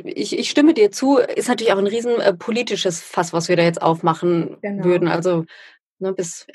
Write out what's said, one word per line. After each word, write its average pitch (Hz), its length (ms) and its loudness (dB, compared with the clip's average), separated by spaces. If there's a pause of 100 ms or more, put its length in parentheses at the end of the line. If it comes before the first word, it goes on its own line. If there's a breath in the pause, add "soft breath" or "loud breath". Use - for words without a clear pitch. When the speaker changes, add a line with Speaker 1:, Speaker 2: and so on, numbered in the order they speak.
Speaker 1:
ich, - 320 -6
ich 240 120 -4
stimme 294 240 6
dir 208 180 4
zu. 269 260 2
Ist - 300 -2
natürlich 226 240 0
auch 196 60 2
ein 202 80 0
riesen, 233 340 -2
äh, 196 140 2
politisches 190 680 -4
Fass, - 300 -4
was 170 160 -2
wir 180 80 2
da 170 80 4
jetzt 170 180 0
aufmachen 165 800 0
Speaker 2:
Genau. 202 220 -6
Speaker 1:
würden. 175 240 2
Also, 170 380 0 (540 loud breath)
ne, 190 140 -4
bis - 400 -10